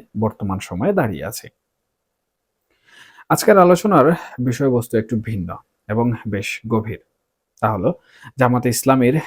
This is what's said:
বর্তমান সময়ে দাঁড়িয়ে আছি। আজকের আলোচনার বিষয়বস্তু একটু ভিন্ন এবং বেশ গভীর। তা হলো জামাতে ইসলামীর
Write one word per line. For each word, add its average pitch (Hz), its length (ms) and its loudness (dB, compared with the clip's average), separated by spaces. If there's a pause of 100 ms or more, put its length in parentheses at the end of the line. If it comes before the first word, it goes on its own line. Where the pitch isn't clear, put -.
(220)
বর্তমান 104 360 -4 (100)
সময়ে 113 300 -2
দাঁড়িয়ে 95 320 -4
আছি। - 160 -14 (1900)
আজকের 208 320 4
আলোচনার 175 420 4 (420)
বিষয়বস্তু 123 540 -2
একটু 113 120 -6 (120)
ভিন্ন 98 220 -6 (440)
এবং 117 140 0 (260)
বেশ 98 160 -6 (240)
গভীর। 107 280 -4 (600)
তা 110 120 0
হলো 101 160 -2 (500)
জামাতে 123 360 2
ইসলামীর 131 400 2 (100)